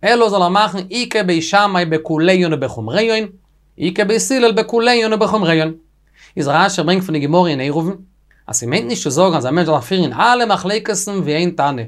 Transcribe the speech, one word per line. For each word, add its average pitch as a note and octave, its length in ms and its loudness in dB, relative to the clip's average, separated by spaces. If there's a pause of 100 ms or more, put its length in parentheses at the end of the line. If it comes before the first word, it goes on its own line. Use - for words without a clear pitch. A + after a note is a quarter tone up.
ער A3+ 280 4
זאל G3 120 2
ער F3 80 2
מאכן, G3 280 0 (140)
איכא A#3 320 -2
בית E3+ 200 0
שמאי G3 420 2
בכולי D#3+ 600 2
און D#3+ 140 -2
בחומרי. F#3 680 -2 (500)
איכא F3+ 260 -2
בית G#3+ 180 0 (140)
הלל A#3+ 160 4
בכולי A3+ 540 2
און A3 140 0
בחומרי. F#3 420 2 (760)
איז D3 100 -2
רש"י E3+ 360 2
ברענגט F#3 200 2
פון F3 100 -6
די D#3 60 0
גמרא E3 280 2
אין C#3+ 120 -2
עירובין, D#3+ 360 -2 (520)
אז - 120 -4
זיי A#2 80 -8
מיינט D3 200 -2
נישט A3 160 -4
צו D3+ 60 -2
זאגן, E3 280 2
אז B2 80 -2
א B2+ 60 -2
מענטש D#3+ 180 0
זאל D3 120 2
פירן E3+ 320 -2
אלע A#3 320 2
מחלוקתן G#3 640 -2
ווי D3+ 240 -2
איין F3 140 0
תנא. C#3 380 -2